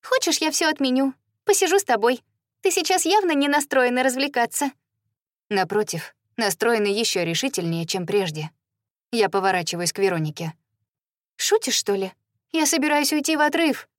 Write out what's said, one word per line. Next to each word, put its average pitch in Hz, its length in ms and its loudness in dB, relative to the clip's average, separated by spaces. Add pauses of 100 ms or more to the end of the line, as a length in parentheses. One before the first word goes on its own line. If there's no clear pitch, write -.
«Хочешь, 508 380 0
я 311 120 0
всё 330 180 0
отменю? 269 440 0 (300)
Посижу 381 340 2
с 392 60 2
тобой. 240 400 0 (380)
Ты 381 100 0
сейчас 370 340 0
явно 359 280 2
не 285 140 2
настроена 262 560 2
развлекаться». 262 680 -2 (800)
Напротив, 196 680 -2 (220)
настроена 220 500 0
ещё 202 360 0
решительнее, 165 600 -2
чем 180 200 -4
прежде. 160 460 -2 (600)
Я 214 180 2
поворачиваюсь 175 640 -2
к - 60 -8
Веронике. 160 540 -2 (840)
«Шутишь, - 400 0
что - 180 -2
ли? 196 200 -4 (380)
Я 320 140 0
собираюсь 294 480 0
уйти 311 220 0
в 302 60 0
отрыв. 302 460 0 (120)